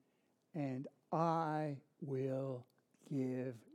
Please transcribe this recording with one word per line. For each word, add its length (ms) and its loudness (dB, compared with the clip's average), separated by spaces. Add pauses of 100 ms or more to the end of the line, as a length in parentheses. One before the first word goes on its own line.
(520)
and 360 -2 (240)
I 640 2 (240)
will 640 -2 (420)
give 460 0 (200)